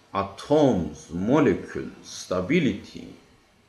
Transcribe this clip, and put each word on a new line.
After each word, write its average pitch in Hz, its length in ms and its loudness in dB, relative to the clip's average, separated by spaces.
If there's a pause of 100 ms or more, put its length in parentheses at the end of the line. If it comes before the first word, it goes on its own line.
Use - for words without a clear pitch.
(140)
atoms, 98 960 0
molecules, 101 800 0 (100)
stability, 95 1120 -2 (540)